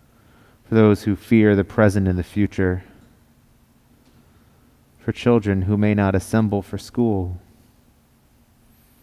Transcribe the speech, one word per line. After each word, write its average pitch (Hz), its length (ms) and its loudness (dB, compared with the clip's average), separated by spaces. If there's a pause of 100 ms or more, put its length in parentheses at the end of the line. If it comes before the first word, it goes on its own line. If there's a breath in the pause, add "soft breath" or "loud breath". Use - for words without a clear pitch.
(680 soft breath)
for 113 80 -4
those 107 280 4
who 104 120 -2
fear 107 400 2
the 98 80 2
present 101 420 0
and 90 140 0
the - 20 -4
future, 95 600 -4 (2250 soft breath)
for - 140 -6
children 104 480 0
who 101 160 -2
may 104 160 0
not 101 220 0
assemble 104 460 -2
for - 160 -14
school, 95 640 -4 (1600)